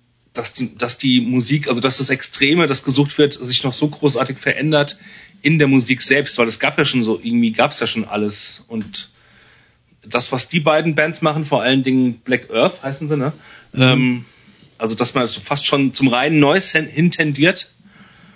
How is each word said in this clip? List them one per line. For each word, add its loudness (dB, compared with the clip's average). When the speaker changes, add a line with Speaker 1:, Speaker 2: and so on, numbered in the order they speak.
Speaker 1:
dass -8
die, -8
dass -4
die 4
Musik, 0
also 0
dass 0
das -2
Extreme, 0
das -4
gesucht 0
wird, 4
sich -4
noch -2
so 0
großartig -2
verändert 0
in 2
der 4
Musik 2
selbst, 0
weil 4
es -4
gab -2
ja 4
schon 0
so, 0
irgendwie 2
gab's 0
ja -2
schon -4
alles. -6
Und -10
das, -4
was -4
die -2
beiden 0
Bands -2
machen, -2
vor 0
allen 2
Dingen 0
Black -4
Earth 0
heißen -8
sie, 0
ne? -2
Speaker 2:
Mhm. 2
Speaker 1:
Ähm, 2
also -4
dass -2
man 0
so -10
fast -4
schon 0
zum 2
reinen 2
Noise 4
hin, -4
hin 2
tendiert 0